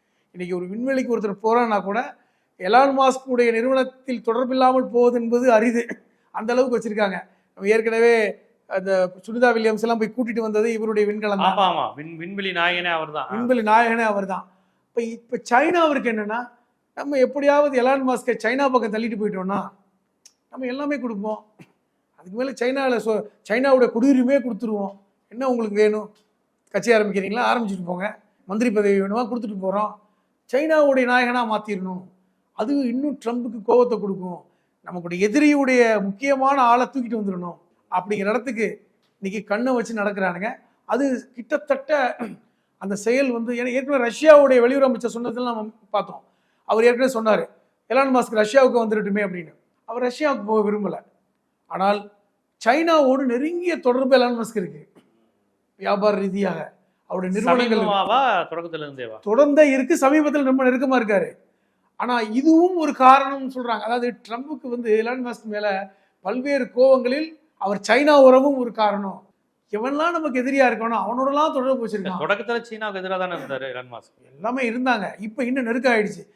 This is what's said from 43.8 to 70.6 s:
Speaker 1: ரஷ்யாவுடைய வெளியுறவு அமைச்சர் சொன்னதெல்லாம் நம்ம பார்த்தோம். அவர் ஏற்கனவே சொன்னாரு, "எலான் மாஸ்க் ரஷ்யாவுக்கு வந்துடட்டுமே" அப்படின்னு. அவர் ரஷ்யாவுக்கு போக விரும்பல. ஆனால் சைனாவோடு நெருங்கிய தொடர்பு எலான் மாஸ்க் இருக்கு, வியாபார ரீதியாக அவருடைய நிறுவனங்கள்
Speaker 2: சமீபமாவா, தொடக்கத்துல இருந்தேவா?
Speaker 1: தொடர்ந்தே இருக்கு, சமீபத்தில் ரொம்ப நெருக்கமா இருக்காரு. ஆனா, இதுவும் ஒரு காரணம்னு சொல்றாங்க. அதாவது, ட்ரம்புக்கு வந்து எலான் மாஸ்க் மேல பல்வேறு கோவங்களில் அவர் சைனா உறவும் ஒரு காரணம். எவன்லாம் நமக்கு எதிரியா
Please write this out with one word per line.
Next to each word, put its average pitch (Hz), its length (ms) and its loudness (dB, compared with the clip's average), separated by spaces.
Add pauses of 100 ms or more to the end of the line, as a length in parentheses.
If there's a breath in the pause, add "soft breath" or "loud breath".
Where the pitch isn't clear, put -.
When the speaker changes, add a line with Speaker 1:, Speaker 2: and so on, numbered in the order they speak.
Speaker 1:
ரஷ்யாவுடைய 277 540 6
வெளியுறவு 262 200 2
அமைச்சர் 247 280 0
சொன்னதெல்லாம் 240 440 -6
நம்ம 214 160 -8 (200)
பார்த்தோம். - 320 -4 (420)
அவர் 214 200 2
ஏற்கனவே 240 280 2
சொன்னாரு, 220 360 0 (400)
"எலான் 262 320 2
மாஸ்க் 226 160 -4
ரஷ்யாவுக்கு 233 420 4
வந்துடட்டுமே" 214 500 -2
அப்படின்னு. 175 260 -12 (300)
அவர் 233 180 -8
ரஷ்யாவுக்கு 247 420 -2
போக 214 260 0
விரும்பல. 196 320 -6 (640)
ஆனால் 202 460 -2 (560)
சைனாவோடு 285 560 2
நெருங்கிய 311 560 -2
தொடர்பு 262 360 2
எலான் 240 240 2
மாஸ்க் - 160 -8
இருக்கு, 156 320 -8 (880)
வியாபார 196 400 0
ரீதியாக 190 580 -4 (320)
அவருடைய 185 340 -4
நிறுவனங்கள் 233 380 2
Speaker 2:
சமீபமாவா, 202 720 0
தொடக்கத்துல 160 320 -10
இருந்தேவா? 123 400 -12
Speaker 1:
தொடர்ந்தே 285 360 4
இருக்கு, 277 360 4
சமீபத்தில் 294 480 2
ரொம்ப 262 200 2
நெருக்கமா 254 380 2
இருக்காரு. 196 340 -2 (600)
ஆனா, 240 240 -2
இதுவும் 320 560 4
ஒரு 302 160 0
காரணம்னு 269 640 4
சொல்றாங்க. 233 260 -4
அதாவது, 240 340 -4 (140)
ட்ரம்புக்கு 262 400 -12
வந்து 233 360 0
எலான் 247 220 -6
மாஸ்க் 233 160 -12
மேல 208 520 -6 (260 soft breath)
பல்வேறு 254 540 -4
கோவங்களில் 262 640 2 (200)
அவர் 202 300 -4
சைனா 285 340 6
உறவும் 262 340 8
ஒரு 240 160 -4
காரணம். 202 560 -2 (420)
எவன்லாம் 285 400 -2
நமக்கு 302 320 -4
எதிரியா 269 240 2